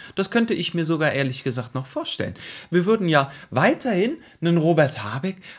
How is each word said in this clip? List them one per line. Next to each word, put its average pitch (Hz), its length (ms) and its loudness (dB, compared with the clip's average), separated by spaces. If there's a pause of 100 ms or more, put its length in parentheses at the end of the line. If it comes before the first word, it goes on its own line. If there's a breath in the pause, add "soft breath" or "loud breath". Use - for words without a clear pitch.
(140 loud breath)
Das 196 160 -2
könnte 226 240 2
ich - 180 -4
mir 170 120 0
sogar 156 260 2
ehrlich 131 320 -2
gesagt 120 320 -4
noch 135 120 -4
vorstellen. - 480 -6 (360 loud breath)
Wir 175 160 2
würden 214 220 2
ja 143 240 4 (180 loud breath)
weiterhin 220 680 2 (220 loud breath)
einen 170 180 4
Robert 156 440 4
Habeck 135 360 -6 (200 loud breath)